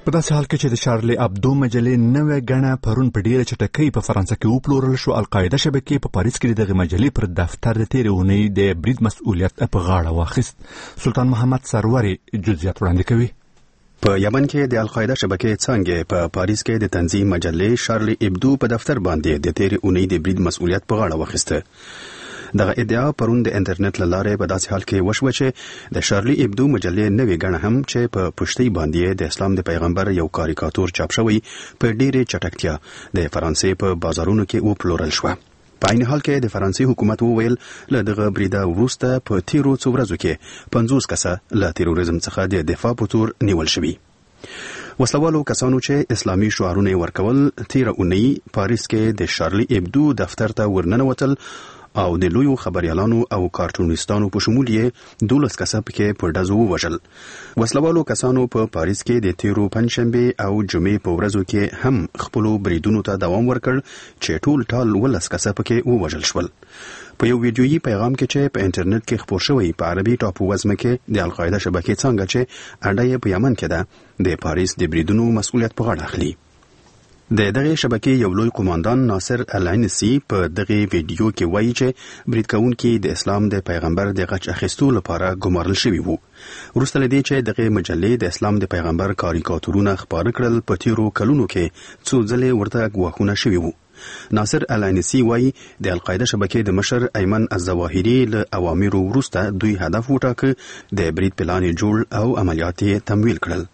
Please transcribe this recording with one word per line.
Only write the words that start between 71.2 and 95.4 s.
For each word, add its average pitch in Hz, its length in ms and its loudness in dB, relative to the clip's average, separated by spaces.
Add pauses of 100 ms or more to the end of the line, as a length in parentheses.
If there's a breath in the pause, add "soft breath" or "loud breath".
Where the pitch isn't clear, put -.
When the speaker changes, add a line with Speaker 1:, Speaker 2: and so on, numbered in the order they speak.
Speaker 2:
شبکې 90 360 -2
څانګه 110 300 0
چې 123 160 -2 (420 loud breath)
اډه 101 200 0
یې 127 140 2
په 120 120 -2
یمن 110 260 2
کې 95 120 -4
ده، 85 200 -2 (340 soft breath)
د 92 160 2
پاریس 82 420 -2
د 92 80 0
بریدونو 82 380 2
مسؤلیت 117 500 0
په 117 100 -4
غاړه 92 180 0
اخلي. - 340 -4 (1000)
د 104 120 4
دغې 139 240 0
شبکې 120 340 0
یو 123 260 2
لوی 107 140 2
قوماندان 95 500 0
ناصر 120 500 0
العنسی 101 720 0 (100)
په 95 180 0
دغې 104 340 -2 (120)
ویډیو 85 380 0
کې - 120 -4
وایي 104 300 0
چې 127 200 0 (360 loud breath)
برید 113 180 0
کوونکي 117 520 2
د 101 80 -2
اسلام 101 420 0
د 98 120 0
پیغمبر 87 520 -2
د 92 180 -2
غچ 92 180 -6
اخیستو 95 420 0
لپاره 92 440 0
ګمارل 90 380 0
شوي 95 260 0
وو. 82 180 -2 (600 loud breath)
وروسته 131 240 0
له 135 60 2
دې 135 160 2
چې 143 180 0
دغې 113 280 0
مجلې 98 480 2
د 113 80 -2
اسلام 104 340 0
د 95 60 0
پیغمبر 87 480 0
کاریکاتورونه 90 840 0
خپاره 87 340 -2
کړل، 117 300 0
په 104 160 -2
تیرو 110 340 0
کلونو 117 360 2
کې 87 240 -2 (340 loud breath)
څو 123 220 2
ځلې 123 260 2
ورته 110 360 0
ګواښونه 101 460 0
شوي 98 220 2
وو. 82 160 0 (600 loud breath)
ناصر 110 360 0
العنسی 104 540 2
وایي 120 320 2 (260 loud breath)